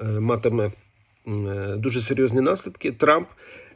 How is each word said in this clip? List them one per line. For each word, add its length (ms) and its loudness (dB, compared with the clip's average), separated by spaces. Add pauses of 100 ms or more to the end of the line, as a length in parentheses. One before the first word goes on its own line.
е, 20 -6
матиме, 680 0 (560)
м, 200 -4
е, 300 -6
дуже 240 -2
серйозні 400 2
наслідки. 500 -2
Трамп 360 2 (480)